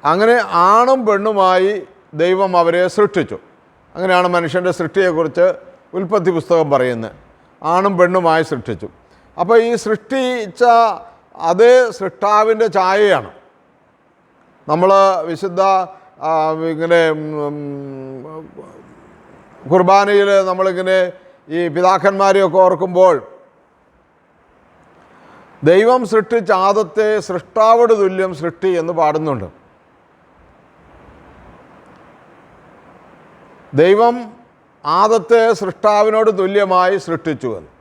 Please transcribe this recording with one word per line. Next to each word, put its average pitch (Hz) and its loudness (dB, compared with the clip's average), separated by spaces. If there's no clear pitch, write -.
അങ്ങനെ 214 2
ആണും 247 4
പെണ്ണുമായി 196 0
ദൈവം 185 0
അവരെ 170 2
സൃഷ്ടിച്ചു. 190 -2
അങ്ങനെയാണ് 180 0
മനുഷ്യൻ്റെ 175 -2
സൃഷ്ടിയെക്കുറിച്ച് 170 0
ഉൽപ്പത്തി 190 -2
പുസ്തകം 160 0
പറയുന്നത്, 123 -4
ആണും 196 0
പെണ്ണുമായി 175 2
സൃഷ്ടിച്ചു. 110 -10
അപ്പോൾ 202 2
ഈ - -2
സൃഷ്ടിച്ച 240 -4
അതേ 233 6
സൃഷ്ടാവിൻ്റെ 214 0
ഛായയാണ് 185 0
നമ്മൾ 175 2
വിശുദ്ധ, 180 -6
ആ, 160 -2
ഇങ്ങനെ, 165 0
ഉം, 147 -8
കുർബാനയിൽ 196 4
നമ്മളിങ്ങനെ 185 -2
ഈ 175 -2
പിതാക്കന്മാരെയൊക്കെ 190 2
ഓർക്കുമ്പോൾ 180 2
ദൈവം 226 4
സൃഷ്ടിച്ച 220 -2
ആദത്തെ 208 -2
സൃഷ്ടാവോട് 220 2
തുല്യം 185 -2
സൃഷ്ടി 170 -4
എന്ന് 160 -6
പാടുന്നുണ്ട്. 151 -2
ദൈവം 214 4
ആദത്തെ 220 2
സൃഷ്ടാവിനോട് 214 0
തുല്യമായി 190 0
സൃഷ്ടിച്ചു 156 -6
എന്ന്. 76 -20